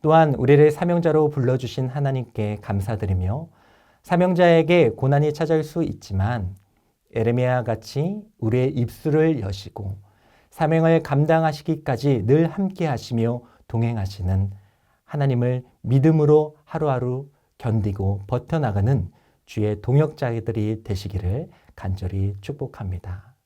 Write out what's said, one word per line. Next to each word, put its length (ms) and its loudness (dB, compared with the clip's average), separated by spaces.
또한 320 4
우리를 360 6
사명자로 600 2
불러주신 580 -2
하나님께 720 -4
감사드리며, 880 -4
사명자에게 880 4
고난이 420 2
찾아올 300 0
수 220 -4
있지만 720 -4
에레미야 480 0
같이 580 -6
우리의 340 0
입술을 680 0
여시고 560 -10
사명을 520 2
감당하시기까지 1200 0
늘 220 4
함께 380 -4
하시며 560 -2
동행하시는 840 -2
하나님을 600 -2
믿음으로 840 4
하루하루 640 -4
견디고 680 -2
버텨나가는 840 0
주의 340 -4
동역자들이 1040 -2
되시기를 680 -6
간절히 680 -6
축복합니다. 920 -10